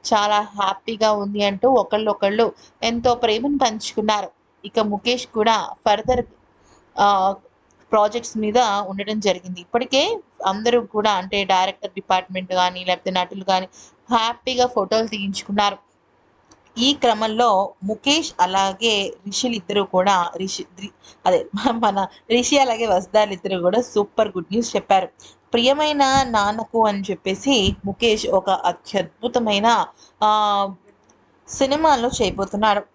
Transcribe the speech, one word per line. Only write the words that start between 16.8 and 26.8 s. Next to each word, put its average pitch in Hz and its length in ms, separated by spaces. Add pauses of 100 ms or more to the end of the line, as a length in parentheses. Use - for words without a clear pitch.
క్రమంలో 220 800 (100)
ముఖేష్ 277 560
అలాగే 196 720 (120)
రిషిలు 220 280
ఇద్దరు 208 280
కూడా 185 540
రిషి, 185 300 (140)
రి-, 196 140 (320)
అదే 180 200 (260)
మన 208 360 (240)
రిషి 247 260
అలాగే 233 300
వసుధాలు 202 460
ఇద్దరు 190 260
కూడా 185 220
సూపర్ 214 460
గుడ్ 185 240
న్యూస్ 226 240
చెప్పారు. 190 320 (460)
ప్రియమైన 269 680
నాన్నకు 220 640